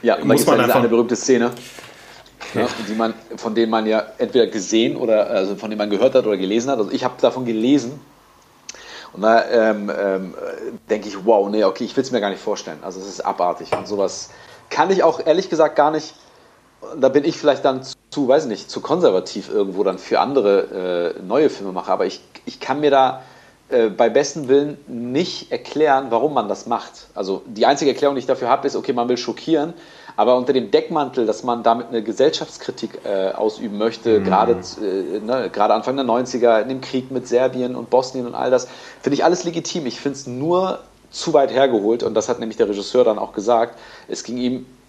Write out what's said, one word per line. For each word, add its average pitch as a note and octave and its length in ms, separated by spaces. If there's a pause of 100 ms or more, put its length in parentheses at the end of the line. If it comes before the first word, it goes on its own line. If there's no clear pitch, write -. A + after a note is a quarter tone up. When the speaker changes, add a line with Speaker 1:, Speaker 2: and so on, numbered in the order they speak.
Speaker 1:
Ja, A#2 140
und - 120
Speaker 2:
Muss - 0
Speaker 1:
da C#3 60
gibt's - 140
Speaker 2:
man A#2 100
Speaker 1:
ja B2 60
diese - 0
Speaker 2:
einfach A#2+ 160
Speaker 1:
eine A#2 100
berühmte A#2 260
Szene, B2 360 (1040)
Speaker 2:
Ja. G#2+ 80
Speaker 1:
ne, B2 40 (200)
die G#2+ 80
man, A2+ 180 (220)
von A2+ 180
denen A2+ 160
man A2 160
ja G#2+ 180 (140)
entweder A#2 300
gesehen A2 480
oder, A2 340
also G2 260
von G#2 140
denen G#2+ 80
man G#2 140
gehört G#2 240
hat B2+ 100
oder G#2 120
gelesen A2 340
hat. B2+ 80
Also G2 100
ich - 140
hab - 160
davon C3 260
gelesen. A#2+ 540 (1120)
Und F#2 100
da, A2+ 260
ähm, G#2+ 460
ähm, F#2+ 380 (560)
denke G#2+ 180
ich, G2 180
wow, G2+ 240
nee, G#2+ 140
okay, F#2+ 200
ich G#2 140
will's C3 140
mir A#2+ 100
gar G2+ 80
nicht F#2 120
vorstellen. F#2+ 400
Also F#2+ 180
es G2 80
ist F#2+ 140
abartig F2 540
und F#2 120
sowas G2 420 (400)
kann E3+ 220
ich F#3 120
auch D#3+ 220
ehrlich F3 240
gesagt D#3 260
gar D3 140
nicht, D#3 240 (840)
da C3 100
bin C#3+ 160
ich D#3+ 120
vielleicht D3 280
dann C3 160 (300)
zu, C#3+ 160
weiß C#3+ 180
nicht, G#2+ 240
zu - 120
konservativ G#2+ 680
irgendwo G2 340
dann F#2+ 140
für - 220
andere, F#2+ 1000
äh, F#2+ 60
neue A#2+ 260
Filmemacher, F#2+ 420
aber F#2 140
ich, - 160 (240)
ich - 140
kann C3 200
mir D3 120
da, C3 320 (460)
äh, A#2 200
bei A#2 200
bestem C#3 380
Willen C#3 300 (100)
nicht B2+ 640
erklären, C#3 580
warum A#2 260
man A2 120
das G#2 200
macht. - 480
Also F#2+ 320
die A2 180
einzige C#3 260
Erklärung, C#3+ 240
die C3 40
ich B2 80
dafür B2+ 220
hab, C3+ 140
ist, C#3 120
okay, - 180
man B2 160
will B2 80
schockieren, D#3 560 (420)
aber A2+ 220
unter B2+ 160
dem A#2+ 180
Deckmantel, D3 540
dass G#2+ 180
man A#2+ 200
damit A#2+ 260
eine A2+ 140
Gesellschaftskritik, - 1040
äh, F#2+ 260
ausüben G#2+ 460
möchte, A2 420
Speaker 2:
Mhm. F#2 40
Speaker 1:
gerade, G2 280 (300)
äh, F#2+ 380
ne, A2 320
gerade G#2+ 220
Anfang A2+ 220
der C#3 100
neunziger, A#2+ 560
in A#2+ 80
dem C3 120
Krieg C3 300
mit B2+ 160
Serbien B2+ 480
und A#2 140
Bosnien B2+ 380
und A#2 80
all B2+ 160
das, B2+ 160 (340)
finde C#3 140
ich C#3+ 100
alles F3 200
legitim. E3 420
Ich - 120
find's C#3 280
nur E3+ 520 (320)
zu - 220
weit C#3 180
hergeholt A#2 520
und G#2+ 100
das G#2+ 160
hat A#2+ 100
nämlich A2 180
der G#2+ 120
Regisseur G#2 340
dann A2 160
auch - 140
gesagt. A#2 440 (300)
Es - 160
ging A#2+ 140
ihm B2 280 (240)